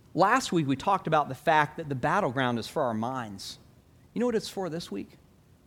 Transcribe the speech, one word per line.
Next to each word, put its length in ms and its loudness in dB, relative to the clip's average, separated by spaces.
last 380 2
week 160 2
we 80 2
talked 300 0
about 240 2
the 60 -8
fact 420 2
that 100 -10
the 80 -4
battleground 640 0
is 100 -6
for 140 -2
our 140 0
minds. 640 -6
You 60 -6
know 60 0
what 100 0
it's 140 -2
for 180 -6
this 240 -8
week? 200 -10